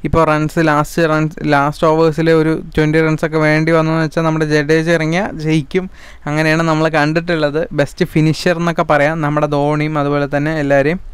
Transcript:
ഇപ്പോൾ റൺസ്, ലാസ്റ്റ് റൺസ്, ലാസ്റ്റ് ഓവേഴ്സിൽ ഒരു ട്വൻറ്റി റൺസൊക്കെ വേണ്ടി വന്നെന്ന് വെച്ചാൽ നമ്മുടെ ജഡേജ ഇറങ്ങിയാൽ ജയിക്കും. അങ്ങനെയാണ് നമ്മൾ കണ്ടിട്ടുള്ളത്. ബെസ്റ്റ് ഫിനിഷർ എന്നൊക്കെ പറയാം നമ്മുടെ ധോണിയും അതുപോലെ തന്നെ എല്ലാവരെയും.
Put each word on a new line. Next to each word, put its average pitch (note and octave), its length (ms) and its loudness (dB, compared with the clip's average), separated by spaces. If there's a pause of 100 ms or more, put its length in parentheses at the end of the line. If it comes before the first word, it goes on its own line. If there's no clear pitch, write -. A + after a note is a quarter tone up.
ഇപ്പോൾ D#3+ 200 2
റൺസ്, D#3 360 0
ലാസ്റ്റ് D#3 500 2
റൺസ്, D#3 340 0
ലാസ്റ്റ് D3 440 0
ഓവേഴ്സിൽ D#3+ 440 2
ഒരു D#3+ 320 2 (140)
ട്വൻറ്റി D#3 220 2
റൺസൊക്കെ D#3 380 0
വേണ്ടി D#3 340 2
വന്നെന്ന് D#3+ 320 2
വെച്ചാൽ D#3+ 180 -2
നമ്മുടെ D#3 240 0
ജഡേജ D3+ 440 0
ഇറങ്ങിയാൽ E3+ 420 0
ജയിക്കും. D#3 540 -2 (400)
അങ്ങനെയാണ് D#3 380 0
നമ്മൾ D#3 260 0
കണ്ടിട്ടുള്ളത്. D#3 840 -2
ബെസ്റ്റ് D3 340 -2
ഫിനിഷർ D#3+ 520 0
എന്നൊക്കെ E3+ 260 -2
പറയാം D#3 380 2
നമ്മുടെ D3 260 0
ധോണിയും D3+ 500 -2
അതുപോലെ C#3+ 300 -2 (100)
തന്നെ D3 220 -2
എല്ലാവരെയും. C#3+ 400 2 (140)